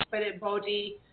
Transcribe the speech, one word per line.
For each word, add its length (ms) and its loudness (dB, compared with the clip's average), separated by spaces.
spirit, 320 0
body, 580 0